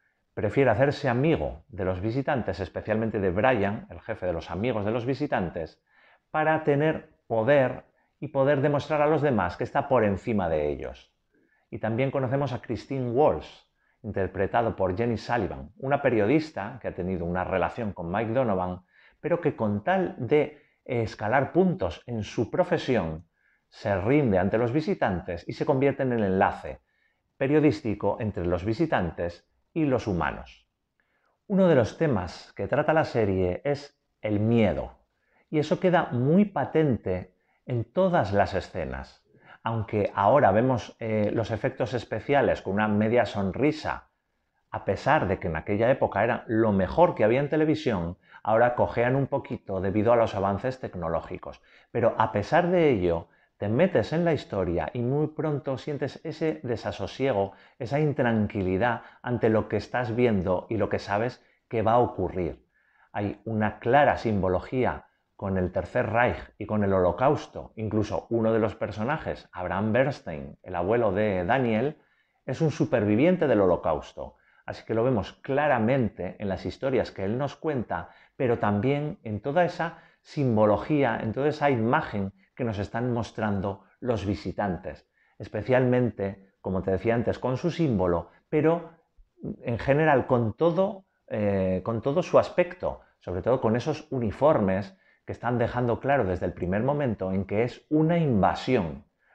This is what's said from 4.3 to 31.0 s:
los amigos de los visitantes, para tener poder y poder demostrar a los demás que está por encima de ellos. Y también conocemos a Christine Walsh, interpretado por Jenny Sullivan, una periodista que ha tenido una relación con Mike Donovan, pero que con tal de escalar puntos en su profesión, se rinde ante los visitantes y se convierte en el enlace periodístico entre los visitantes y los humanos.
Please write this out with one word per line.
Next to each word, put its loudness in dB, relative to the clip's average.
los -6
amigos -2
de -2
los -4
visitantes, -4
para 0
tener 0
poder 2
y -8
poder 2
demostrar 0
a 4
los 2
demás 0
que -4
está -2
por 4
encima 0
de 0
ellos. -8
Y -10
también -2
conocemos -2
a -8
Christine -6
Walsh, 2
interpretado -2
por 0
Jenny -2
Sullivan, -4
una -2
periodista 0
que -8
ha -6
tenido -4
una -2
relación -2
con -8
Mike -2
Donovan, -2
pero -2
que -2
con -2
tal 0
de 0
escalar -2
puntos 0
en -6
su -4
profesión, -2
se -2
rinde 2
ante 2
los 0
visitantes -2
y -6
se -4
convierte 2
en 0
el 0
enlace 0
periodístico 2
entre -4
los 0
visitantes -2
y 0
los 0
humanos. -4